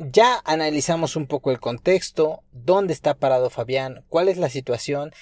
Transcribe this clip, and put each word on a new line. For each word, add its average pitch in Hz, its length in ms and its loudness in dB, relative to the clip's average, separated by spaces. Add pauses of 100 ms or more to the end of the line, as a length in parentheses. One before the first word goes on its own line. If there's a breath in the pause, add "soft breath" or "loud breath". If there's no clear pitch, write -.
ya 233 360 6
analizamos 156 680 -2
un 151 120 -4
poco 139 240 -2
el 123 80 -2
contexto, 156 920 0
dónde 175 420 0
está 143 200 0
parado 131 360 2
Fabián, 131 600 -6
cuál 180 200 2
es 180 80 2
la 165 120 0
situación, 139 640 -4 (100 loud breath)